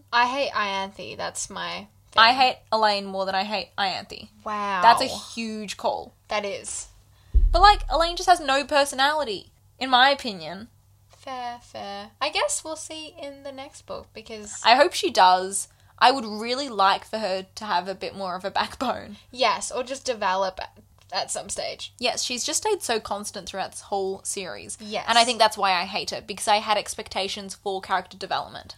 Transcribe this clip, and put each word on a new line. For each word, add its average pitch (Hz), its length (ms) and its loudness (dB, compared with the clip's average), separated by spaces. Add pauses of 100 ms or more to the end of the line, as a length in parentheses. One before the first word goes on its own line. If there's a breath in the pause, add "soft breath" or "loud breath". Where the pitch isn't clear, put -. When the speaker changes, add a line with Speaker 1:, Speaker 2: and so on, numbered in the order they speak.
(120)
Speaker 1:
I 240 160 4
hate 269 240 -2
Ianthe. 196 640 -4
That's 175 320 -8
my 175 380 -8 (300)
Speaker 2:
I 226 140 8
Speaker 1:
thing. 262 100 2
Speaker 2:
hate 254 160 2 (140)
Elaine 208 340 2
more 190 200 -4
than 190 100 -2
I 190 80 0
hate 208 340 -6
Ianthe. 190 520 -4 (140)
Speaker 1:
Wow. 202 380 -4
Speaker 2:
That's 233 200 8
a 269 40 0
huge 214 720 -8
call. 95 360 -4 (140)
Speaker 1:
That 208 180 -2
is. - 420 -8 (640 loud breath)
Speaker 2:
But, 349 100 6
like, 415 280 8
Elaine 330 280 2
just 370 120 2
has 349 100 8
no 277 260 2
personality, 277 840 0 (280)
in 262 100 -4
my 254 200 8
opinion. 196 580 -4 (420)
Speaker 1:
Fair, 240 520 -10
fair. 202 500 -12 (100)
I 285 80 0
guess 392 360 -2
we'll 320 100 -8
see 311 460 -12
in 277 220 -12
the 277 80 -12
next 269 320 -16
book, - 300 -12
because 214 520 -12
Speaker 2:
I 226 100 8
hope 320 180 6
she - 180 0
does. 185 560 4 (320 soft breath)
I 247 120 8
would 262 140 0
really 233 440 -4
like 196 360 4
for - 140 -8
her 190 260 -2 (100)
to 214 100 -12
have 185 220 -2
a 190 80 -4
bit 185 200 -10
more 185 200 -6
of 185 80 -8
a 196 80 -6
backbone. 214 680 -4 (140)
Speaker 1:
Yes, 214 400 0
or 247 120 -4
just 262 220 -10
develop 196 540 -2
at, - 180 -14 (360)
at 180 180 -4
some 202 160 -8
stage. - 500 -8
Speaker 2:
Yes, 233 260 -2
she's 247 200 -4
just - 200 -2
stayed - 180 0
so 226 180 -2
constant 202 480 -8
throughout 190 240 -6
this - 100 -16
whole 190 440 -4
series. 165 560 -8
Speaker 1:
Yes. 208 260 -6
Speaker 2:
And 226 100 4
I 233 60 8
think 233 160 0
that's 214 180 6
why 190 160 4
I 175 120 0
hate 190 240 -6
her, 151 120 -6
because - 280 -10
I 208 80 6
had 214 200 2
expectations 196 800 -6
for 190 240 -6
character 190 380 -4
development. 135 600 -6